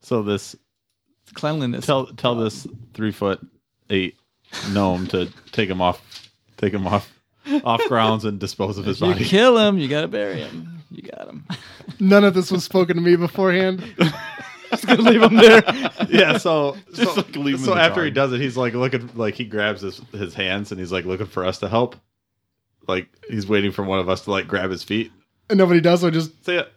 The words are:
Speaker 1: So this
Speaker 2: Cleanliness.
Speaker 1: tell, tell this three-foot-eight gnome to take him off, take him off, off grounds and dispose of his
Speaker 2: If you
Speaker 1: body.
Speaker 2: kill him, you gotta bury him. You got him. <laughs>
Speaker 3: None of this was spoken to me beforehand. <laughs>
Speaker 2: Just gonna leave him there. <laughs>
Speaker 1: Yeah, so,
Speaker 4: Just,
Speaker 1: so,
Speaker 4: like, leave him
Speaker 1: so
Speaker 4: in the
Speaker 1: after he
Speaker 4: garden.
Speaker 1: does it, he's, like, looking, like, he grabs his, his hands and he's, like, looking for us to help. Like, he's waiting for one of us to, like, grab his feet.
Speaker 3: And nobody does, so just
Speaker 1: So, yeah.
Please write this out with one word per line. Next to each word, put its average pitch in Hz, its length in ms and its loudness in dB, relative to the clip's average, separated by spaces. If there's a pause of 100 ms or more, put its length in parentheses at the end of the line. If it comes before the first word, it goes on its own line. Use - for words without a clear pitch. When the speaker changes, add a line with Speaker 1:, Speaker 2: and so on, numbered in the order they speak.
Speaker 1:
So 117 220 -2
this 101 340 -4 (760)
Speaker 2:
Cleanliness. 135 500 -4
Speaker 1:
tell, 135 220 0
tell 120 280 -2
this 113 320 -4 (280)
three-foot-eight 101 1200 -4 (560)
gnome 92 360 0
to 90 200 -2 (240)
take 107 160 -2
him 92 140 -2
off, - 480 -4 (260)
take 101 160 0
him 98 140 -4
off, 92 260 -2 (500)
off 117 260 0
grounds 110 360 0
and 104 160 -6
dispose 98 380 -6
of 95 80 -8
his 98 160 -4
Speaker 2:
If 101 60 2
you 180 60 2
Speaker 1:
body. 123 120 -4
Speaker 2:
kill 233 320 4
him, 208 200 2
you 151 100 -2
gotta 151 200 -2
bury 104 320 -6
him. 82 380 -14 (120)
You - 120 -18
got - 260 -16
him. - 180 -18 (260)
<laughs> - 280 -14
Speaker 3:
None 202 240 6
of 196 80 6
this 180 180 -2
was 180 140 -2
spoken 180 320 0
to 170 60 -2
me 175 140 6
beforehand. 185 680 0 (140)
<laughs> - 720 -4
Speaker 2:
Just - 160 -6
gonna 233 160 4
leave 226 200 6
him 226 140 6
there. 220 320 10
<laughs> - 40 0 (360)
Speaker 1:
Yeah, 170 300 4
so, 151 360 0 (200)
Speaker 4:
Just, - 200 0
Speaker 1:
so, 202 60 0
Speaker 4:
like, - 160 -6
leave 143 200 -2
him 131 100 -6
Speaker 1:
so 196 60 2
Speaker 4:
in 175 60 2
the 165 60 6
Speaker 1:
after 170 180 2
he 151 80 -2
Speaker 4:
garden. 131 40 -10
Speaker 1:
does 135 180 0
it, 123 80 -4
he's, 131 160 -6
like, 123 160 -2
looking, 123 420 -4
like, 113 200 -4
he 127 100 -10
grabs 104 380 -4
his, 95 160 -10 (140)
his 101 200 -10
hands 98 380 -4
and 92 100 -10
he's, 90 100 -10
like, 90 140 -4
looking 92 220 -6
for 90 180 -6
us 95 140 -4
to 101 100 -6
help. 117 280 -2 (920)
Like, 92 240 -6 (180)
he's 104 180 -8
waiting 101 260 0
for 101 120 -6
one 95 140 -2
of 90 100 -2
us 92 160 -2
to, 104 60 -8
like, 95 180 -4
grab 95 220 -4
his 90 120 -8
feet. 110 300 -6 (380)
Speaker 3:
And 208 80 2
nobody 175 240 6
does, 170 180 4
so 175 100 0
just 160 200 -4 (160)
Speaker 1:
So, 180 60 -4
yeah. 175 100 -2 (140)